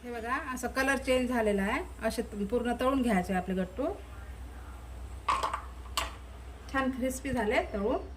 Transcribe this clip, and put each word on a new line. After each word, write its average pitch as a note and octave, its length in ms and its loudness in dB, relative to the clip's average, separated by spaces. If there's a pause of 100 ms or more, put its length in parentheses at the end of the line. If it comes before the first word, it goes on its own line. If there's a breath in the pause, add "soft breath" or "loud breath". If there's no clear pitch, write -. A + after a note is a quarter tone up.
हे A#3+ 80 -8
बघा, A#3+ 420 -2
असं B3 140 -4
कलर C4+ 300 2
चेंज B3+ 320 4
झालेला G#3+ 320 4
आहे. A3+ 460 0
असे A3+ 140 0
त-, G#3 300 -2
पूर्ण A#3+ 280 2
तळून C4 220 4
घ्यायचे G3 320 4
आपले F3+ 220 2
गट्टू. F#3+ 300 0 (3000)
छान C4 180 2
क्रिस्पी B3+ 380 -2
झाले B3 320 4 (120)
तळून. A3 240 2 (200)